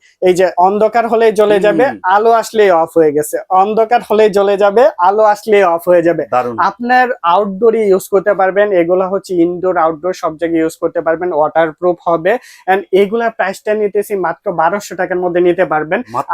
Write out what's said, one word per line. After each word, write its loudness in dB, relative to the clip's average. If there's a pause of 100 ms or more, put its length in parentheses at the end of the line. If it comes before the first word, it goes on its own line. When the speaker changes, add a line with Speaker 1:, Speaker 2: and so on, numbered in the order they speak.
(200)
Speaker 1:
এই 2
যে 0
অন্ধকার 0
হলেই 2
জ্বলে 2
যাবে, 2
Speaker 2:
হুম। -10
Speaker 1:
আলো 2
আসলেই 2
অফ 2
হয়ে 4
গেছে, -4 (100)
অন্ধকার 2 (100)
হলেই 4
জ্বলে 0
যাবে, 2
আলো 2
আসলেই 2
অফ 0
হয়ে 4
যাবে। -2
Speaker 2:
দারুণ। -2
Speaker 1:
আপনার 0 (140)
আউটডোরে 0
ইউজ 0
করতে 0
পারবেন, 0
এগুলা 0
হচ্ছে -6
ইনডোর 0
আউটডোর -2
সব -6
জায়গায় -2
ইউজ -2
করতে -4
পারবেন, -4
ওয়াটারপ্রুফ 0 (100)
হবে। 0 (320)
And 0 (100)
এগুলা 0
প্রাইসটা -4
নিতেছি -4
মাত্র -6 (160)
বারোশো -4
টাকার -4
মধ্যে -2
নিতে 0
পারবেন। -4
Speaker 2:
মাত্র -6